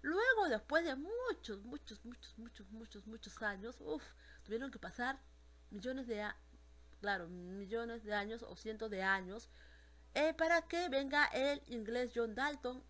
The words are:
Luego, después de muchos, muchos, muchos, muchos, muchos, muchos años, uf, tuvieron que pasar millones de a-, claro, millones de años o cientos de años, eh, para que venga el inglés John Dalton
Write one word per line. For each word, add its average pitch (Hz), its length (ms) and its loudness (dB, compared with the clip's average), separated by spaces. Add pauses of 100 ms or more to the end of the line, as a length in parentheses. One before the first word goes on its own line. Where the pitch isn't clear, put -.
Luego, 403 460 6
después 285 360 4
de 269 120 2
muchos, 349 640 -2
muchos, 240 420 -10
muchos, - 340 -14
muchos, 220 320 -16
muchos, 220 360 -14
muchos 220 360 -10
años, 208 380 -2
uf, 302 220 -4 (400)
tuvieron 240 280 -2
que 214 80 -12
pasar 240 400 -2 (520)
millones 247 360 -4
de 208 160 -2
a-, 208 140 -4 (640)
claro, 190 280 0
millones 202 760 -6
de 208 80 -2
años 214 300 -2
o - 140 -10
cientos 220 340 -6
de 190 120 0
años, 190 460 2 (680)
eh, 311 200 6
para 330 340 6
que 339 220 2
venga 277 360 4
el 285 420 2
inglés 240 460 -2
John 233 200 0
Dalton 262 560 0